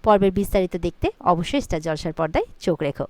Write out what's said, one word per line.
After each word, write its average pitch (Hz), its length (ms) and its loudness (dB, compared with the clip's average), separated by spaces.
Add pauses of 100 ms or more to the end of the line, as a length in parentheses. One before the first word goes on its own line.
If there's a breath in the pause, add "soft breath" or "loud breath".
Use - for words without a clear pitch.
পর্বের 202 280 6
বিস্তারিত 190 460 0
দেখতে 180 340 -2 (100)
অবশ্যই 175 400 2
স্টার 160 200 -4
জলসার 160 320 -4
পর্দায় 170 320 -2 (140)
চোখ 165 220 0
রেখো। 143 280 -4